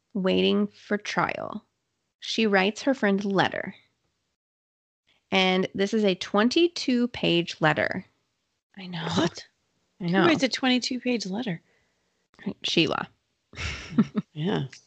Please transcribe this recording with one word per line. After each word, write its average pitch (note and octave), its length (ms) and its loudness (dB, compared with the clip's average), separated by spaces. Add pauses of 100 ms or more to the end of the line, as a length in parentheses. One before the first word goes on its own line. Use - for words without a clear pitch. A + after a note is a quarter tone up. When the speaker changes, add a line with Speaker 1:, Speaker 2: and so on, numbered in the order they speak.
(120)
Speaker 1:
waiting F#3+ 540 0
for - 320 -6
trial, - 640 -6 (540)
she - 280 -2
writes G3+ 360 2
her C#4 100 2
friend G3+ 320 0
a G#3 40 -4
letter. F#3+ 460 0 (1600)
And F#3 460 2
this G3 180 0
is G#3+ 100 2
a F#3 120 4
twenty-two B3 920 2
page E3+ 520 0
letter. D#3 440 0 (720)
I F#3 120 -14
know. E3 260 -6
Speaker 2:
What? - 320 -2 (560)
Speaker 1:
I F3+ 40 -2
know. F#3 160 4
Speaker 2:
Who E4+ 60 6
writes C#4+ 140 2
a C4 60 4
twenty-two B3+ 520 -2
page A#3+ 240 -2
letter? G3 380 -6 (1000)
Speaker 1:
Sheila. - 460 0 (480)
<laughs> - 20 -20 (760)
Speaker 2:
Yeah. D#3 300 -2 (220)